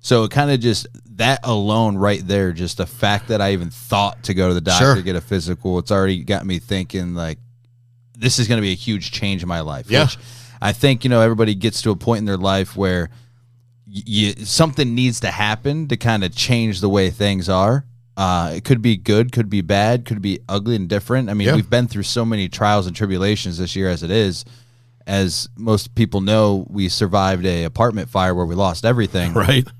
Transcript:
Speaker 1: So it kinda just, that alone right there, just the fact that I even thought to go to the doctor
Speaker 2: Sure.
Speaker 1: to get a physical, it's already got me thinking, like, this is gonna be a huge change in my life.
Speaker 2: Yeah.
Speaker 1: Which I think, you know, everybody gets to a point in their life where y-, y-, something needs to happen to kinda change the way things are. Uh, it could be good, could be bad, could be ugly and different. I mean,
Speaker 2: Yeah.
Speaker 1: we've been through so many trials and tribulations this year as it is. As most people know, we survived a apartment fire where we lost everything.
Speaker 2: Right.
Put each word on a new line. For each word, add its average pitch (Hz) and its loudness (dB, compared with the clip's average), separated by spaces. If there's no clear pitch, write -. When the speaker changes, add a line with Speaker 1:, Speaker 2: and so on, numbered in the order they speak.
Speaker 1:
So 117 2
it 104 -4
kinda 143 2
just, 117 0
that 120 0
alone 107 0
right 98 0
there, 95 2
just 85 -6
the 90 -2
fact 101 -2
that 107 0
I 98 2
even 87 -2
thought - -2
to 104 -2
go 92 2
to 90 2
the 87 0
doctor 90 4
Speaker 2:
Sure. 139 6
Speaker 1:
to 98 -2
get 90 -2
a 85 -2
physical, 90 -2
it's 87 -2
already 95 0
got 95 -2
me 92 -4
thinking, 90 -4
like, 82 -6
this 127 0
is 120 2
gonna 117 2
be 98 0
a 92 -2
huge 104 -6
change 98 -4
in 87 -6
my 85 -2
life. 76 -8
Speaker 2:
Yeah. 139 4
Speaker 1:
Which - -2
I 101 0
think, 135 2
you 131 2
know, 117 6
everybody 113 4
gets 101 -4
to 113 0
a 98 2
point 117 0
in 107 -4
their 101 -2
life 95 0
where 90 0
y-, 98 -12
y-, - -2
something 135 0
needs 123 0
to 107 -4
happen 110 -2
to 123 -2
kinda 107 0
change 110 -2
the 101 2
way 95 4
things 98 0
are. 104 2
Uh, 90 0
it 104 -10
could 123 2
be 113 4
good, 110 2
could 113 0
be 101 0
bad, 104 2
could 107 -4
be 98 -2
ugly 101 -2
and 95 -2
different. 107 0
I 104 -4
mean, 104 2
Speaker 2:
Yeah. 139 4
Speaker 1:
we've 120 0
been 120 2
through 101 -6
so 117 -2
many 104 -2
trials 104 2
and 87 -6
tribulations 95 -2
this 87 -6
year 95 -2
as 85 -2
it 82 -4
is. 98 0
As 95 -2
most 110 -2
people 101 0
know, 104 2
we 95 -2
survived 95 0
a 85 0
apartment 107 -2
fire 92 2
where 90 0
we 82 -4
lost 92 0
everything. 98 0
Speaker 2:
Right. 120 2